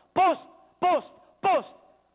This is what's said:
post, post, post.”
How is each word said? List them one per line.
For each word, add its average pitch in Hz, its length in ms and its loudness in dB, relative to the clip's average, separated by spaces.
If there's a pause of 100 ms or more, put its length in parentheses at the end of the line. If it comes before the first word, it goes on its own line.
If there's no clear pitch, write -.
(120)
post, 359 360 0 (300)
post, 339 360 -2 (260)
post.” - 360 -2 (380)